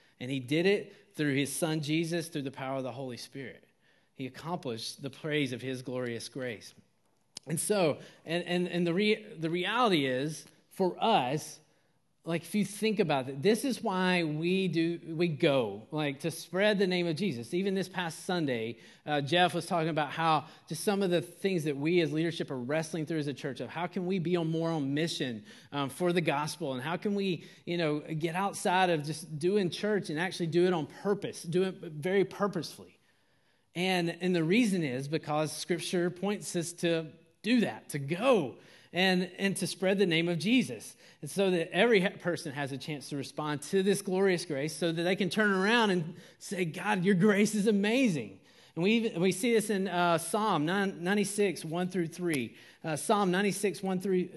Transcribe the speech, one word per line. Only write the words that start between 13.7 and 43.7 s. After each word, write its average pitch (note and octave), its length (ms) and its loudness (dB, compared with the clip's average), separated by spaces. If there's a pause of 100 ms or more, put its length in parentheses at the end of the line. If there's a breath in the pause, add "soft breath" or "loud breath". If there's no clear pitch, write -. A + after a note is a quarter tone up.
why F#3 400 2
we F3 460 0
do, E3+ 360 0
we E3 220 0
go, C3 540 2 (100)
like, D3 300 -2
to D#3+ 100 -2
spread G3 480 0
the G3 80 2
name F3+ 180 0
of E3 120 -2
Jesus. C3+ 360 -4
Even F#3+ 200 0
this F#3+ 160 -2
past F3 360 -8
Sunday, B2+ 520 -2 (280 loud breath)
uh, D3 140 0
Jeff E3+ 340 4
was E3+ 120 -4
talking E3 240 0
about D3+ 200 0
how D#3+ 360 2 (240 loud breath)
just - 160 -8
some G3 180 2
of F#3 60 2
the F3 100 4
things E3+ 460 -2
that D3 100 0
we D#3+ 240 2
as D3 140 2
leadership E3 360 -2
are C#3 80 -6
wrestling D#3 480 -2
through D#3+ 140 -2
as D3 80 -2
a C#3 60 -4
church C3+ 260 -8
of A#2+ 100 -8
how E3 180 -6
can F3+ 180 -6
we F#3+ 140 0
be F3 180 2
on, D#3+ 120 0
more E3 200 0
on C#3+ 240 0
mission, C#3+ 500 -2 (300 loud breath)
um, C#3+ 160 -2
for F3 240 0
the F3 80 2
gospel, D3+ 520 -2
and B2 80 -4
how D#3+ 140 -2
can G3+ 180 -2
we, G3 300 -2 (220 loud breath)
you F3 120 -2
know, D3+ 220 0
get D#3+ 360 -4
outside F#3 540 2
of D#3 140 2
just D#3 340 -8
doing F3+ 320 2
church G#3 400 -2
and D3+ 80 -4
actually F3 300 -2
do E3+ 180 4
it F3+ 60 4
on D#3+ 160 0 (140)
purpose, G3 420 -2
do F3 200 0
it F#3+ 180 -2
very F3 420 0
purposefully. F3 760 -4 (800)
And, F3 460 2
and F#3 120 4
the E3 120 4
reason F#3+ 360 4
is C#3 280 -2
because D3+ 420 -2
Scripture F3 580 -2
points F#3+ 460 -4
us F3 180 -2
to E3 340 0 (340)
do A#3+ 180 4
that, A#2 300 -2
to D3 100 -4
go E3+ 560 2 (380 loud breath)
and, F3+ 440 2
and G3 200 -2
to E3+ 100 -2
spread F#3+ 300 0
the G3 80 4
name E3 240 4
of E3+ 100 0
Jesus. D3+ 560 0 (260 loud breath)
And D3 100 -10
so G3 200 2
that E3 220 0
every G#3 280 6
ha-, F#3 80 2 (120)
person D#3 300 -4
has C#3 200 -4
a C#3 60 -6
chance C#3+ 320 -8
to C#3+ 80 -6
respond D3 460 -4
to G3 180 0